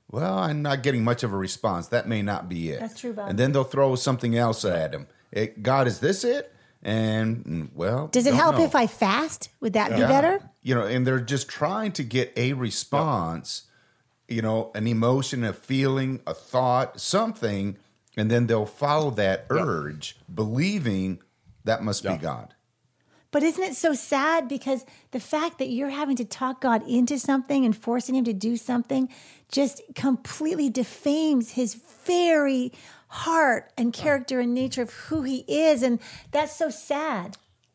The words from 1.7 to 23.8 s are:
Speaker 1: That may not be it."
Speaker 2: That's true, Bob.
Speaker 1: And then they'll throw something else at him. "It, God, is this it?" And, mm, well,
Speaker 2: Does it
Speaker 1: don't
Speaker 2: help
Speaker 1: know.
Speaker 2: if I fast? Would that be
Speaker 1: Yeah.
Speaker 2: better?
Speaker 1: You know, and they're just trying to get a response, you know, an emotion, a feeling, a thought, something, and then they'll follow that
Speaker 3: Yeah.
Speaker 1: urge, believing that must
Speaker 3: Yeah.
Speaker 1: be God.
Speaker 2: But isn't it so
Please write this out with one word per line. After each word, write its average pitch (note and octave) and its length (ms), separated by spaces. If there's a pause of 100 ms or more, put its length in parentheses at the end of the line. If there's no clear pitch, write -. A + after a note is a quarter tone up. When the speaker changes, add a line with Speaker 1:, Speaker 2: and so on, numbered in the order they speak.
Speaker 1:
That A#2 200
may A2 140
not G2+ 260
be E2 220
it." D2 100
Speaker 2:
That's - 200
true, B3 140
Bob. G3+ 140
Speaker 1:
And G#2 120
then C3+ 140
they'll C#3 100
throw C3+ 320
something A#2+ 420
else A#2 260
at E2+ 300
him. C#2+ 140 (240)
"It, G#2+ 320
God, C3 240
is G#2 120
this F#3 240
it?" B3+ 300 (300)
And, A2 600
mm, D#2 300
well, A2+ 360
Speaker 2:
Does B3 180
it C#4+ 40
Speaker 1:
don't B3 80
Speaker 2:
help D#4 200
Speaker 1:
know. E4 60
Speaker 2:
if D4 100
I B3 100
fast? A#3 640 (120)
Would A3 120
that G#3+ 200
be A3+ 40
Speaker 1:
Yeah. B3 120
Speaker 2:
better? D#4+ 380 (140)
Speaker 1:
You B2+ 140
know, A2+ 100
and B2+ 220
they're C3 120
just C3 300
trying G3+ 440
to D3+ 100
get A#2+ 340
a B2+ 160
response, B2 1080 (640)
you A2+ 160
know, A2 320
an G#2+ 100
emotion, A#2+ 580
a G#2 100
feeling, C3 720
a D#3+ 80
thought, B2+ 680
something, G#2+ 760 (380)
and G#2+ 140
then A#2+ 160
they'll A2 220
follow D3 420
that G2+ 400
Speaker 3:
Yeah. A#2+ 140
Speaker 1:
urge, D2+ 540 (140)
believing A2 840 (460)
that A2 200
must G#2 200
Speaker 3:
Yeah. F2+ 140
Speaker 1:
be D2 40
God. B1+ 320 (800)
Speaker 2:
But D4 100
isn't E4+ 200
it E4+ 140
so D#4+ 160